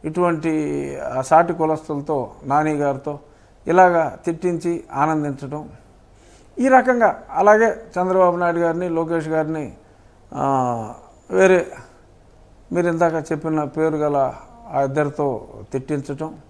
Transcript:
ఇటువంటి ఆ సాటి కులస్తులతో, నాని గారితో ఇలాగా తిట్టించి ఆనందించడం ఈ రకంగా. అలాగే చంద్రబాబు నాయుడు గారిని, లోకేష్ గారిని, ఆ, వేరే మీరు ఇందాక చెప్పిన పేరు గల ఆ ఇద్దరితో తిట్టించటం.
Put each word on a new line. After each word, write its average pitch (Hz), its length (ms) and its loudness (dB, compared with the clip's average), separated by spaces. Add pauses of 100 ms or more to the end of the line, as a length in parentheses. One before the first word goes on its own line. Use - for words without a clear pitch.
ఇటువంటి 156 920 -2 (200)
ఆ 131 60 -2
సాటి 170 300 4
కులస్తులతో, 156 760 -4 (140)
నాని 151 300 0
గారితో 143 440 -4 (480)
ఇలాగా 170 600 4
తిట్టించి 170 680 -4
ఆనందించడం 147 760 -4 (920)
ఈ 254 100 0
రకంగా. 247 540 4 (120)
అలాగే 214 320 6
చంద్రబాబు 185 680 2
నాయుడు 175 220 0
గారిని, 170 300 0
లోకేష్ 165 400 -2
గారిని, 156 440 -4 (600)
ఆ, 123 600 -2 (360)
వేరే 185 360 4 (1040)
మీరు 175 160 0
ఇందాక 165 440 0
చెప్పిన 156 320 -2
పేరు 156 320 -2
గల 143 380 0 (380)
ఆ 139 100 0
ఇద్దరితో 139 680 -4 (240)
తిట్టించటం. 143 640 -6 (140)